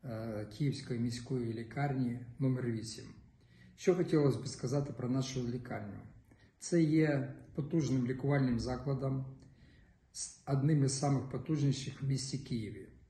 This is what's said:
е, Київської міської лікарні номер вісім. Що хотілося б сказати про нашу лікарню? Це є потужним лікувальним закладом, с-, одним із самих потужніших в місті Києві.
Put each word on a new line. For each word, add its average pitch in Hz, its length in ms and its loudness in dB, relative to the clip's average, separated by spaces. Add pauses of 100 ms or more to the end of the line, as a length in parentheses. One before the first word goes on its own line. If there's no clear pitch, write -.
е, 110 420 -6 (120)
Київської 127 420 -2
міської 117 540 -2
лікарні 123 640 -2 (200)
номер 127 280 0
вісім. 113 380 -4 (720)
Що - 180 4
хотілося 151 440 6
б - 100 -6
сказати 139 440 -2
про 123 160 -4
нашу 131 400 0
лікарню? 104 500 -6 (600)
Це 170 240 4
є 151 520 4 (200)
потужним 135 520 2
лікувальним 131 540 2
закладом, 131 640 -2 (880)
с-, - 340 -12
одним 139 380 4
із - 140 0
самих 139 320 0
потужніших - 720 -2
в 139 40 -2
місті 135 320 -2
Києві. 104 500 -6 (220)